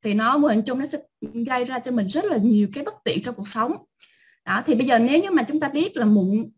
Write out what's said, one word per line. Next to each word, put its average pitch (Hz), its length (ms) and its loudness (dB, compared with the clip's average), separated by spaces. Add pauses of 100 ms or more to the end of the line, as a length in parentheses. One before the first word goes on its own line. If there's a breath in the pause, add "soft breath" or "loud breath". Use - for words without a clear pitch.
thì 208 100 -2
nó, 226 240 2
mô 294 100 4
hình 220 140 4
chung 254 180 -4
nó 277 60 -4
sẽ 302 120 -8 (240)
gây 233 440 -4
ra 254 140 -6
cho 254 120 -8
mình 214 160 0
rất 302 180 -2
là 330 120 0
nhiều 208 360 4
cái 285 100 -8
bất 415 100 -8 (100)
tiện - 200 -2
trong 240 120 -8
cuộc 196 120 -10
sống. 233 260 -4 (720 soft breath)
Đó, 202 200 -4
thì 302 100 2
bây 247 120 0
giờ 240 120 4
nếu 269 220 4
như 392 100 -2
mà 294 120 2
chúng 294 160 -2
ta 294 100 -2
biết 302 280 -4
là 240 80 0
mụn 208 520 2